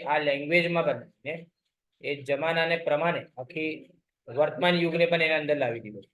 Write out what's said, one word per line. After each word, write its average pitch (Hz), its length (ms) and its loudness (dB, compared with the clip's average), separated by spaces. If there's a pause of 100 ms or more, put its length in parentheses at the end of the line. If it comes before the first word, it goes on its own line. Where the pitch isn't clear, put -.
આ 147 140 2
લેંગ્વેજમાં 156 680 2
બનાવીને 135 480 -6 (680)
એ 139 100 -4 (160)
જમાનાને 165 500 2 (100)
પ્રમાણે 151 340 2 (160)
આખી 156 320 -6 (580)
વર્તમાન 151 480 2
યુગને 170 300 2
પણ 170 160 2
એના 156 200 2
અંદર 147 160 0
લાવી 117 280 -2
દીધો. 101 160 -14 (120)